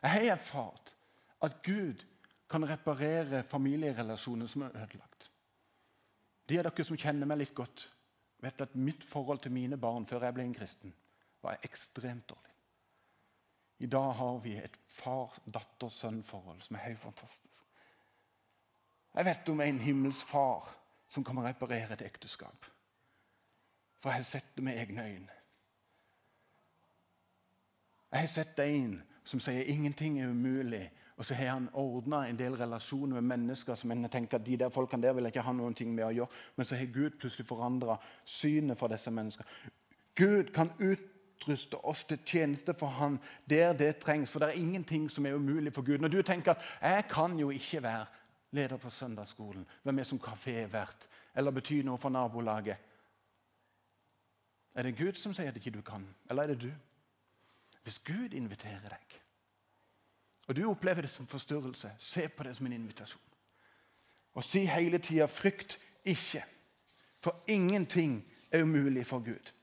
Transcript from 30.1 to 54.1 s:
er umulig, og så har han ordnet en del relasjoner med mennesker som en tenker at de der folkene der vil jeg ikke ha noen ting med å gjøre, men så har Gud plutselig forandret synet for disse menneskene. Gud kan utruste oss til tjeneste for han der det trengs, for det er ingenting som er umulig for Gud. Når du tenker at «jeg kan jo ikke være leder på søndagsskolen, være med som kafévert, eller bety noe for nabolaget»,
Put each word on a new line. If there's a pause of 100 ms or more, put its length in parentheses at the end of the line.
er
umulig, (260)
og
så
har
han
ordnet
en
del
relasjoner
med
mennesker
som
en
tenker
at
de
der
folkene
der
vil
jeg
ikke
ha
noen
ting
med
å
gjøre, (160)
men
så
har
Gud
plutselig
forandret (240)
synet
for
disse
menneskene. (720)
Gud
kan
utruste
oss
til
tjeneste
for
han (300)
der
det
trengs,
for
det
er
ingenting
som
er
umulig
for
Gud.
Når
du
tenker
at (160)
«jeg
kan
jo
ikke
være (460)
leder
på
søndagsskolen, (180)
være
med
som
kafévert, (280)
eller
bety
noe
for
nabolaget», (2000)